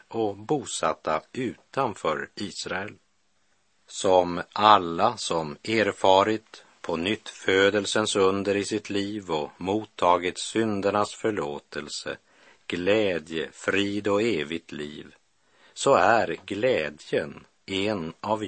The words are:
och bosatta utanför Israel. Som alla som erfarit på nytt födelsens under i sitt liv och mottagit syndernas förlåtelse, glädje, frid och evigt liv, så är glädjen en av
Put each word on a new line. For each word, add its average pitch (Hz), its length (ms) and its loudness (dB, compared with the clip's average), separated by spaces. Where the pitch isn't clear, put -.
och 104 280 -2
bosatta 92 840 -4
utanför 104 1000 -6
Israel. 95 600 -10
Som 87 560 2
alla 101 640 4
som 80 460 -4
erfarit 104 1040 2
på 85 160 -6
nytt 92 320 -4
födelsens 101 880 2
under 98 400 2
i 98 80 0
sitt 104 260 -4
liv 101 400 -4
och 76 260 -2
mottagit 90 800 0
syndernas 104 760 0
förlåtelse, 73 1000 -6
glädje, 87 840 -2
frid 101 560 -2
och 101 140 2
evigt 82 500 -4
liv, 73 420 -12
så 135 200 4
är 95 420 4
glädjen 92 960 -2
en 95 540 -4
av 107 280 -4